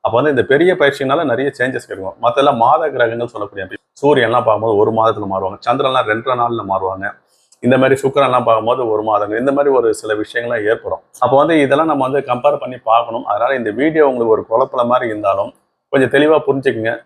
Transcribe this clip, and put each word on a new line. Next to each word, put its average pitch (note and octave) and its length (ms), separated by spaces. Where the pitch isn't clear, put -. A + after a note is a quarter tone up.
அப்ப G#2 120
வந்து C#3+ 180
இந்த A#2 160
பெரிய E3+ 240
பயிற்சினால C#3 560
நிறைய C3 180
சேஞ்சஸ் B2 320
கிடைக்கும். F#2+ 320
மத்தெல்லாம் B2 400
மாத D3+ 280
கிரகங்கள் A#2 440
சொல்லக்கூடிய G2+ 320
சூரியன்லாம் B2 440
பார்க்கும்போது A2 360
ஒரு A2+ 160
மாதத்துல G#2+ 340
மாறுவாங்க, F#2+ 340
சந்திரன்லாம் C3 440
ரெண்டரை A#2 320
நாள்ல A#2 300
மாறுவாங்க, F#2+ 340
இந்த B2 180
மாதிரி C3 200
சுக்கிரன்லாம் C3 480
பார்க்கும்போது A2+ 340
ஒரு G#2+ 160
மாதங்கள், G#2 340
இந்த C#3 100
மாதிரி C#3+ 260
ஒரு A#2 160
சில A2 200
விஷயங்கள்லாம் A#2 580
ஏற்படும். G2+ 300
அப்போ B2 200
வந்து D#3+ 140
இதெல்லாம் D3 280
நம்ம C3+ 140
வந்து C3+ 220
கம்பேர் C#3+ 340
பண்ணி B2+ 160
பார்க்கணும். A#2 400
அதனால A2+ 200
இந்த A2 200
வீடியோ D#3 300
உங்களுக்கு A#2 260
ஒரு G2+ 140
குழப்பல B2+ 420
மாதிரி B2+ 200
இருந்தாலும் G#2 380
கொஞ்சம் C3 220
தெளிவா D3+ 220
புரிஞ்சுக்குங்க. B2 460